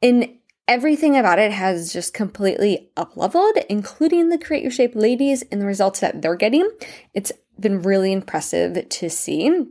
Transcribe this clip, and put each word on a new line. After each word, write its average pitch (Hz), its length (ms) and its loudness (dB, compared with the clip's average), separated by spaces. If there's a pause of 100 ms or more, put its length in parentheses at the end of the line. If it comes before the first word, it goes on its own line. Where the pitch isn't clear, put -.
And 247 320 2 (340)
everything 285 480 2
about 196 240 4
it 208 140 2
has 185 400 -2
just 175 200 -8
completely 196 840 -2
up-leveled, 370 640 0 (100)
including 320 580 0
the 339 100 0
Create 311 260 -4
Your 254 80 -4
Shape 247 240 0
ladies 254 540 0
and 202 120 -4
the 202 40 -2
results 196 360 0
that 151 200 -4
they're 165 140 0
getting. 262 340 2 (440)
It's 196 180 -6 (260)
been 196 260 -2
really 190 280 2
impressive 175 800 -4
to - 200 -6
see. 196 600 0